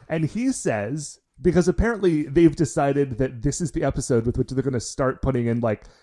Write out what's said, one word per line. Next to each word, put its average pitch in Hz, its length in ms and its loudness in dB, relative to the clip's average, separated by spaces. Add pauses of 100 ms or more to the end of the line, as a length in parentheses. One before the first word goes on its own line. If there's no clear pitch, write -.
and 160 160 -2
he 240 280 -2
says, 131 680 -4 (240)
because 175 240 4
apparently 185 560 2
they've 156 320 6
decided 139 640 0
that 131 240 -4
this 143 180 -2
is 175 120 -4
the 160 100 -4
episode 135 420 0
with 117 140 -2
which 127 120 -2
they're 131 120 -2
gonna 131 160 -2
start - 440 -4
putting 120 260 0
in, 117 100 0
like, 113 280 -2 (160)